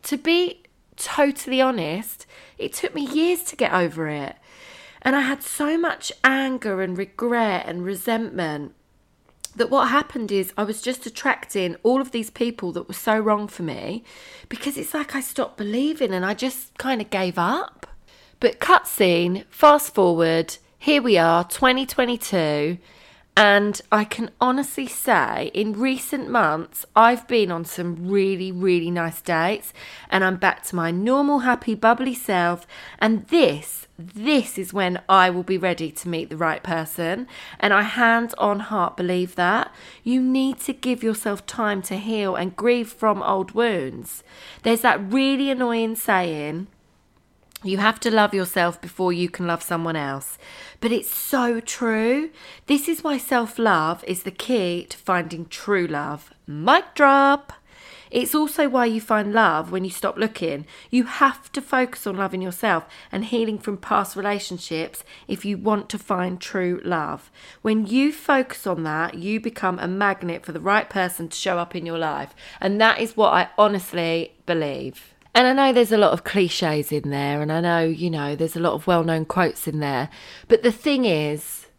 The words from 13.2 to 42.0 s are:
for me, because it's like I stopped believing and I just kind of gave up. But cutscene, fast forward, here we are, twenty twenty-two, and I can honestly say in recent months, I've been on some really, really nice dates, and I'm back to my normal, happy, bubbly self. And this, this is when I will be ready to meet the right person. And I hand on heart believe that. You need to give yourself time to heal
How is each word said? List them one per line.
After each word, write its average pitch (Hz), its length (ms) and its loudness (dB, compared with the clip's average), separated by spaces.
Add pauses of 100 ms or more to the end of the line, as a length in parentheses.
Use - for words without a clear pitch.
for - 160 -10
me, 180 400 -6 (460)
because 277 280 -6
it's - 160 -8
like 294 220 -6
I 269 40 -2
stopped - 380 -6
believing 240 560 -2
and 185 100 -2
I 196 120 -2
just - 420 -8
kind 254 240 -2
of 202 80 -8
gave 185 300 -2
up. - 480 -2 (520)
But - 200 2
cutscene, 180 880 4
fast 294 460 6
forward, 165 640 2 (200)
here 294 240 4
we 226 160 4
are, 165 260 6
twenty 254 440 2
twenty-two, 175 920 0 (580)
and 202 440 6 (120)
I 214 120 4
can 220 280 -6 (100)
honestly 262 460 0
say 156 680 0
in 214 200 -2
recent 262 540 -2
months, 165 680 0
I've 233 320 6
been 208 240 2
on 165 140 -4
some 175 440 -6
really, 196 420 0
really 180 380 2
nice 170 320 -4
dates, 175 520 0 (360)
and 190 140 2
I'm 185 140 2
back - 280 0
to - 100 -8
my 165 140 -2
normal, 262 500 2
happy, 240 360 0
bubbly 240 400 2
self. 175 500 0 (320)
And 220 300 0
this, 175 580 2 (140)
this 214 580 0
is 185 160 -10
when 180 340 -2
I 185 220 8
will 180 140 -2
be 190 160 0
ready 165 320 -2
to - 180 -10
meet 165 220 -6
the 156 60 -10
right 160 260 0
person. 170 640 -4 (320)
And 202 160 4
I 208 80 6
hand 233 560 2
on 208 200 0
heart 208 380 -2
believe 180 380 -2
that. 180 360 0 (320)
You 247 160 2
need 262 420 0
to 269 120 -6
give 247 300 -2
yourself 214 420 -2
time 202 380 -2
to 190 140 -6
heal 208 380 -2